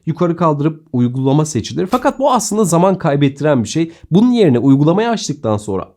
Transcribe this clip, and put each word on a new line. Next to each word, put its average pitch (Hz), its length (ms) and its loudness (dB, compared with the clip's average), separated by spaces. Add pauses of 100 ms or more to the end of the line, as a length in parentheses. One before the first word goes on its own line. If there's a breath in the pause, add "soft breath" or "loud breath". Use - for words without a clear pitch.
yukarı 170 300 -2
kaldırıp 156 580 -2
uygulama 131 520 0
seçilir. 147 400 -4
Fakat 262 340 -2
bu 269 120 0
aslında 220 320 -2
zaman 180 340 2
kaybettiren 143 680 0
bir 104 60 -6
şey. 165 220 -4 (200 loud breath)
Bunun 220 200 4
yerine 180 280 4
uygulamayı 147 500 2
açtıktan 143 480 -4
sonra 98 400 -8